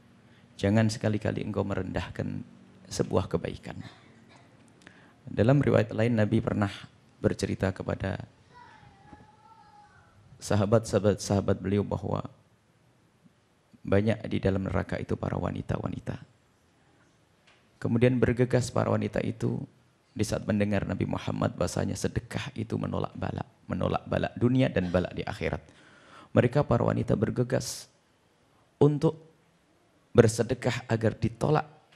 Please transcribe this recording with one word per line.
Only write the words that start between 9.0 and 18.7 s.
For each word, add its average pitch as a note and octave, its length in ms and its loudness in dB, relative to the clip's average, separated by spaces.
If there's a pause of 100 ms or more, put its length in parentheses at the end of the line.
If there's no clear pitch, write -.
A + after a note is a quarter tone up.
sahabat-sahabat, G#2 800 2
sahabat G2 400 2
beliau G2 240 0
bahwa F#2+ 400 -4 (1600)
banyak G#2 320 2 (100)
di G2+ 140 -2
dalam G2 240 0
neraka F#2+ 320 -2
itu - 180 -6
para - 220 -4
wanita-wanita. - 840 -4 (1600)
Kemudian A#2 400 2
bergegas B2 560 2